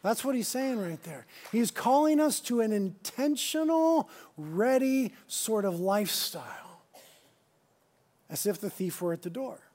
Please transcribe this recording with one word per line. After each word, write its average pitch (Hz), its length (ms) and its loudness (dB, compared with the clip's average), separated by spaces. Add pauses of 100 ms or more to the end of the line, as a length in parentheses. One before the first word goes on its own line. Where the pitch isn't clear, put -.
That's 220 220 0
what 269 120 0
he's 226 100 -2
saying 262 320 -2
right 170 240 -6
there. 147 240 -14 (240)
He's 226 220 2
calling 294 480 4
us 302 220 2
to 240 180 0
an 220 100 2
intentional, 302 1400 0 (280)
ready 254 760 2 (140)
sort 214 380 -2
of 175 160 -2
lifestyle, - 1000 -4 (1500)
as 156 160 -4
if 208 140 -2
the 196 100 -6
thief 185 320 -6
were 175 100 -2
at 170 100 -6
the 180 80 -8
door. 233 280 -10 (160)